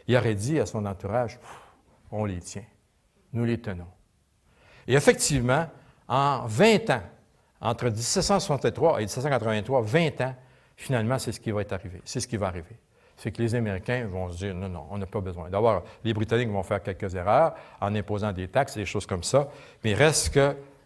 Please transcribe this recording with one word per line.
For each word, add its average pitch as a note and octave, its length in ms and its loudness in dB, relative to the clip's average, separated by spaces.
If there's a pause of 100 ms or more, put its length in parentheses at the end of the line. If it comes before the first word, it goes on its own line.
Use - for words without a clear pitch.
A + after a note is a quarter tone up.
il A#2 80 4
aurait A2+ 200 2
dit B2+ 240 0
à A2 60 2
son G#2 200 -4
entourage, « G2+ 560 -4
Pff, - 200 -20 (500)
on G#2+ 140 -2
les F#2 140 -4
tient, G2+ 260 -12 (640)
nous A#2 120 -2
les A#2 160 0
tenons. » F2+ 280 -10 (1000)
Et A#2 60 2
effectivement, C#3+ 720 4 (440)
en C3+ 360 2
vingt F3+ 440 4
ans, B2 120 0 (600)
entre A#2 280 0
dix-sept A#2 340 0
cent G3 180 2
soixante-trois C3+ 600 2
et A2 40 -2
dix-sept B2 180 -6
cent D3+ 60 0
quatre-vingt-trois, A2+ 520 0
vingt C#3 400 2
ans, B2+ 140 -4 (400)
finalement, B2 420 0
c'est B2+ 140 -4
ce - 80 -8
qui A#2 120 -4
va G#2 100 0
être G2+ 100 -6
arrivé, F#2 320 -8
c'est - 160 -8
ce - 80 -4
qui - 80 -4
va G2+ 120 0
arriver. F2 280 -10 (400)
C'est - 160 -8
que A#2 100 -4
les A#2 140 0
Américains A#2 520 -2
vont F#2 220 -6
se F2 80 -10
dire, « G2 180 -4
Non, F#2+ 120 -6
non, E2+ 240 -10
on G2+ 60 -8
n'a G2 80 -6
pas G#2 160 -6
besoin. » F2 300 -8
D'abord, G#2 320 2 (200)
les A2+ 100 0
Britanniques A2+ 360 0
vont G2+ 140 -2
faire G2 200 -2
quelques F#2+ 320 -6
erreurs A2+ 380 4 (260)
en G#2 160 -2
imposant G#2 380 -2
des F#2 160 -6
taxes C3+ 260 0
et A2 60 -4
des G2 40 -6
choses - 200 -4
comme F2+ 180 -4
ça, C#3+ 260 2 (360)
mais A2 80 2
reste D3 400 4
que, C#3+ 200 6 (320)